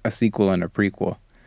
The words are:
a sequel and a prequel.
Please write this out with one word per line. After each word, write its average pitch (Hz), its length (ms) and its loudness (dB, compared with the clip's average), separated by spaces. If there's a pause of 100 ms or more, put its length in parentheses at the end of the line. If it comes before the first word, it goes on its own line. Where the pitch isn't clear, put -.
a 113 60 -2
sequel 104 400 2
and 90 120 0
a 85 40 -4
prequel. 95 500 -2 (300)